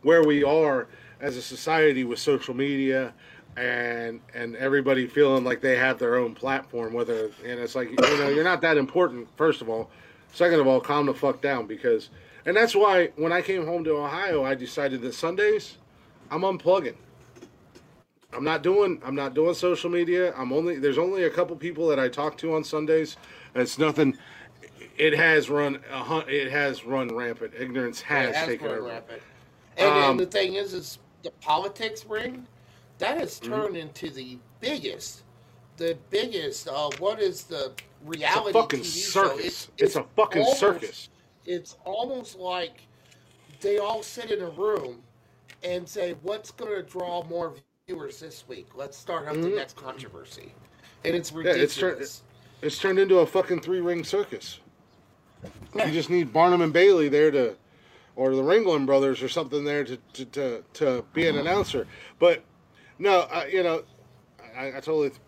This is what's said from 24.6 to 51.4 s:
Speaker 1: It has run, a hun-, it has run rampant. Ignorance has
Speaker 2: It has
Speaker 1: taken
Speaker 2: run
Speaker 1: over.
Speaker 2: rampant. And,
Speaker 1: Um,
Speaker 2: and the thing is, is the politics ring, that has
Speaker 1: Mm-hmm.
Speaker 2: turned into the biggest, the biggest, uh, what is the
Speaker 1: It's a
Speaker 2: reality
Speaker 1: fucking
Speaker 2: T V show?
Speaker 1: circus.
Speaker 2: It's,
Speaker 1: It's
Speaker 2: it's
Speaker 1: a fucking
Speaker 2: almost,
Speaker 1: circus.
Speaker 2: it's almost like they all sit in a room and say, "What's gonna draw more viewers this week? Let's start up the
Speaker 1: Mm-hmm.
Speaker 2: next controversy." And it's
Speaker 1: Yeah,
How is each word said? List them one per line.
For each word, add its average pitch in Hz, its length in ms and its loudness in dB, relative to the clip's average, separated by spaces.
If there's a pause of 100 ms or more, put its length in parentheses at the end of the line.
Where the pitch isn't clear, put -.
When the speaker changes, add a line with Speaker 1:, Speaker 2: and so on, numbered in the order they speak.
Speaker 1:
It 151 180 4
has 156 340 4
run, 143 300 0 (120)
a 131 120 -8
hun-, 156 240 -2
it 135 240 -2
has 139 340 -2
run 127 300 -4
rampant. 117 420 -6
Ignorance 123 440 -6
has 135 280 0
Speaker 2:
It 113 60 -4
has 160 120 -2
Speaker 1:
taken 120 200 -4
Speaker 2:
run 110 120 -4
Speaker 1:
over. 113 100 -8
Speaker 2:
rampant. 113 320 -14 (560)
And, - 120 4
Speaker 1:
Um, 143 220 6
Speaker 2:
and 123 80 2
the 120 80 2
thing 95 280 -2
is, 101 200 -6
is 156 240 -12 (240)
the - 80 -12 (100)
politics 202 640 -4
ring, 240 400 -8 (540)
that 247 180 -2
has - 220 -6
Speaker 1:
Mm-hmm. 233 140 -10
Speaker 2:
turned 208 240 -4
into 156 340 -12
the 127 260 -16 (220)
biggest, 220 640 -8 (540)
the 165 200 -4 (140)
biggest, 190 560 -4
uh, 147 220 -2 (100)
what 208 200 -2
is 185 260 -2
the 139 260 -8
Speaker 1:
It's - 100 -16 (240)
a - 40 -16
Speaker 2:
reality 165 440 0
Speaker 1:
fucking 185 280 2
Speaker 2:
T - 40 -8
V - 140 -6
show? 190 280 2
Speaker 1:
circus. 139 180 -2
Speaker 2:
It's, - 180 -8
Speaker 1:
It's - 80 -20 (100)
Speaker 2:
it's 131 140 4
Speaker 1:
a 135 80 -2 (120)
fucking 202 260 2
Speaker 2:
almost, - 180 4
Speaker 1:
circus. 185 500 0 (360)
Speaker 2:
it's 175 400 -10
almost 233 520 -8
like 180 440 -6 (800)
they 202 180 0
all 214 240 -4
sit 240 280 -12
in 202 100 -2
a 175 80 -8
room 156 520 -4 (640)
and 180 240 -6
say, 175 340 -6
"What's 208 300 -8
gonna 208 320 -8
draw 175 400 -8
more 165 300 -6 (340)
viewers 151 320 -12
this 160 300 -18
week? 117 260 -14
Let's 143 220 -12
start 160 320 -6
up 151 60 -4
the 156 120 -2
Speaker 1:
Mm-hmm. 202 100 0
Speaker 2:
next - 200 -8
controversy." - 760 -16 (520)
And 165 100 0
it's 165 160 -4
Speaker 1:
Yeah, 165 200 0